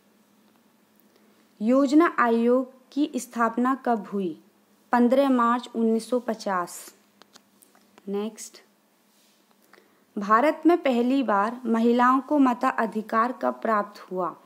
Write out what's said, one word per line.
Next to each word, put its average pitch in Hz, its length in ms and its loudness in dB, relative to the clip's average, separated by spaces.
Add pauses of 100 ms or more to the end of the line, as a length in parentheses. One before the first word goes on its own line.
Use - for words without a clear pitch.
(1600)
योजना 277 580 4
आयोग 240 540 2 (180)
की 285 240 -2
स्थापना 240 600 -2
कब 233 380 -4
हुई? 190 280 -6 (500)
पन्द्रह 247 380 2
मार्च 240 460 0
उन्नीस 226 340 0
सौ 247 100 -2
पचास। 202 760 -8 (1120)
Next, 208 540 -8 (1600)
भारत 233 480 2
में 339 120 6
पहली 254 460 0
बार 220 420 -2
महिलाओं 240 540 2
को 294 200 -2
मताधिकार 233 920 0
कब 247 220 -4
प्राप्त 208 580 -6
हुआ? 180 240 -6 (100)